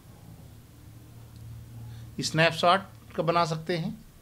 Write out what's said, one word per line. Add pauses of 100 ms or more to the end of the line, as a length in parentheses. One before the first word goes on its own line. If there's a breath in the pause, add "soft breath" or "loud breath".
(2250 loud breath)
स्नैपशॉट (360)
का
बना
सकते
हैं। (180)